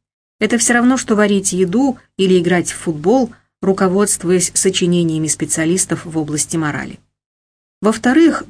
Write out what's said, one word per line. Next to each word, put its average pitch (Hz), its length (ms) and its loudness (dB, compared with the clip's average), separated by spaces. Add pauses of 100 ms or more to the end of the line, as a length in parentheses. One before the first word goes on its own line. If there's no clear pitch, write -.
(400)
Это 214 180 -2
всё 233 160 0
равно, 247 240 2
что 240 180 -2
варить 202 380 0
еду 196 440 0 (200)
или 185 220 4
играть 170 320 0
в - 60 -12
футбол, 190 540 0 (300)
руководствуясь 185 920 0
сочинениями 175 720 0
специалистов 160 800 -2
в 160 120 -8
области 151 400 -4
морали. 143 420 -6 (840)
Во-вторых, 269 680 2